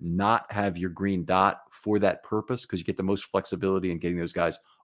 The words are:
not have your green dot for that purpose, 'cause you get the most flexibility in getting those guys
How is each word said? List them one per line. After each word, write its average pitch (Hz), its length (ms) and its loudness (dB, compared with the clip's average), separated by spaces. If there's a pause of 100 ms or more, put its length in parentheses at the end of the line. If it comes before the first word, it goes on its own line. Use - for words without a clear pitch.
not 95 500 0
have 101 260 -2
your 90 120 -4
green 92 360 -2
dot 95 360 4 (100)
for 104 280 0
that 101 240 2
purpose, 110 420 -4
'cause 95 140 -6
you 85 60 -8
get 98 120 -4
the 95 60 -4
most 95 220 -2
flexibility 95 640 0
in 82 80 -4
getting 87 180 -2
those 85 160 -4
guys 85 240 0 (260)